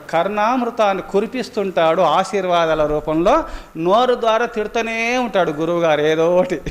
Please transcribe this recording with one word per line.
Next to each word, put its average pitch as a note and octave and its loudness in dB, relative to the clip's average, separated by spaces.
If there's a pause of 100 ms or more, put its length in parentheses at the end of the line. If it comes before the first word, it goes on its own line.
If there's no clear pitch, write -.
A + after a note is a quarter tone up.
కరుణామృతాన్ని G#3 0
కురిపిస్తుంటాడు G3 0
ఆశీర్వాదాల E3+ 2
రూపంలో. D#3+ 0 (340)
నోరు A3 2
ద్వారా A3 0
తిడుతూనే A3+ -4
ఉంటాడు F#3+ 0
గురువుగారు D#3+ 0
ఏదో D#3+ 2
ఒకటి. F3+ 0